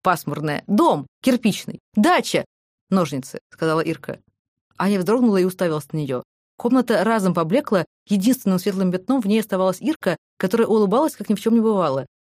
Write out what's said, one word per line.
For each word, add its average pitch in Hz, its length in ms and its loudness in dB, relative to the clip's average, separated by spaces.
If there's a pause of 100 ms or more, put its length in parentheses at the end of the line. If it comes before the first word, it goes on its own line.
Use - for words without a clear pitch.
Пасмурное. 151 640 -2
Дом. 208 400 2 (140)
Кирпичный. - 580 -2 (160)
Дача». 226 480 2 (460)
«Ножницы», 147 500 -2 (120)
сказала 160 300 -2
Ирка. - 380 -8 (580)
Аня 196 220 0
вздрогнула 208 380 2
и 180 80 4
уставилась 175 460 -2
на 160 60 -6
нее. 135 260 -4 (340)
Комната 233 460 2
разом 202 300 0
поблекла, 175 520 0 (220)
единственным 202 520 0
светлым 190 320 -2
пятном 233 300 -2
в 208 60 -4
ней 214 120 2
оставалась 185 420 -2
Ирка, 196 360 -2 (200)
которая 233 300 0
улыбалась, 220 480 2
как - 140 -6
ни 208 60 0
в - 40 -4
чем 226 140 0
не 233 80 4
бывало. 170 440 0 (260)